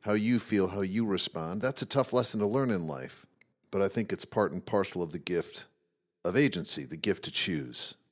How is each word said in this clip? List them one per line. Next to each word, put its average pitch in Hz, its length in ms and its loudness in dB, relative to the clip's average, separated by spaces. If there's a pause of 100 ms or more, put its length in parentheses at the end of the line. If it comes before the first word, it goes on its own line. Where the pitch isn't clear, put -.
how 107 80 2
you 110 260 4
feel, 98 300 2
how 98 140 -4
you 104 240 0
respond. 90 560 -2
That's 131 180 -2
a - 60 -2
tough - 260 0
lesson 120 280 2
to 104 60 4
learn 123 240 2
in 87 160 0
life, 67 380 -8 (460)
but 98 100 0
I 98 80 4
think 104 240 -2
it's - 140 -4
part 95 260 2
and 87 120 -6
parcel 95 380 0
of 80 100 -4
the 85 60 -6
gift - 460 -2 (580)
of 92 140 0
agency, 85 480 2
the 80 140 -10
gift 95 260 0
to - 60 -8
choose. 69 640 -4 (180)